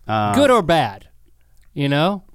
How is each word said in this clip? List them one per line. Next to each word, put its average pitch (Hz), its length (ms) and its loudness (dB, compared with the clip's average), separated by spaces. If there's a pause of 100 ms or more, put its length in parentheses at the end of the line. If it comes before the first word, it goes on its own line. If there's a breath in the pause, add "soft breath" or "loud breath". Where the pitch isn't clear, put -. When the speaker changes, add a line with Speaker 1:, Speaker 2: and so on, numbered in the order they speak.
Speaker 1:
Uh, 107 260 -2
Speaker 2:
Good 277 160 4
or 226 120 2
bad, 147 460 -2 (680)
you 143 140 -4
know? 170 360 -2 (100)